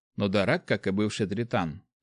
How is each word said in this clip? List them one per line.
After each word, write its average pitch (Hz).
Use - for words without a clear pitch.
но 101
Дарак, 104
как -
и 98
бывший 104
Тритан, 98